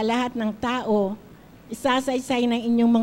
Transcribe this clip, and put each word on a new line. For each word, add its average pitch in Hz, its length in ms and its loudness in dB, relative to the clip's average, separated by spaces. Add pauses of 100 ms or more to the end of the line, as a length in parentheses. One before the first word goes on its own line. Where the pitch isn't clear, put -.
lahat 247 320 -2
ng 214 180 -2
tao. 214 600 -2 (500)
Isasaysay 254 800 -2
ng 233 140 0
inyong 233 420 4